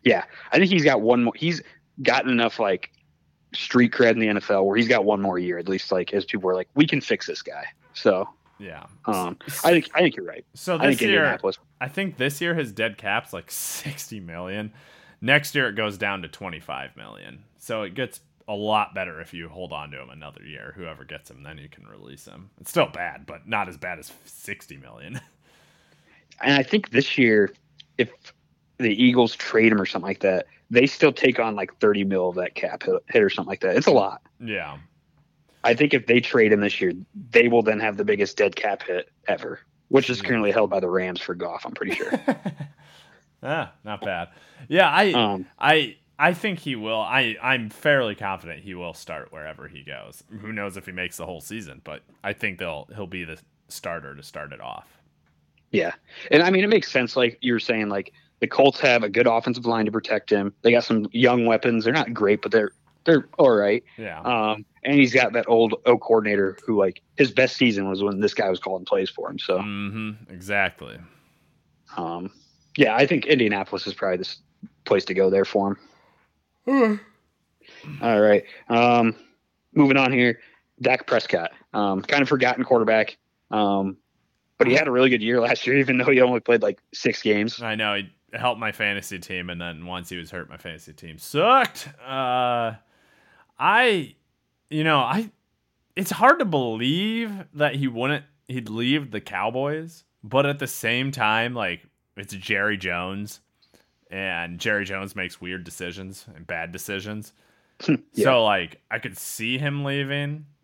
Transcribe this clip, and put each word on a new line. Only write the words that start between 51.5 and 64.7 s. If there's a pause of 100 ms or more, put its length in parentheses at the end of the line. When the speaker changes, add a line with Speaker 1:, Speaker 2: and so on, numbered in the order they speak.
Speaker 2:
but (200)
I
think
they'll,
he'll
be
the (300)
starter
to
start
it
off. (840)
Speaker 1:
Yeah. (380)
And,
I
mean,
it
makes
sense,
like
you
were
saying,
like, (260)
the
Colts
have
a
good
offensive
line
to
protect
him.
They
got
some
young
weapons.
They're
not
great,
but
they're, (340)
they're
all
right. (140)
Speaker 2:
Yeah.
Speaker 1:
Um, (200)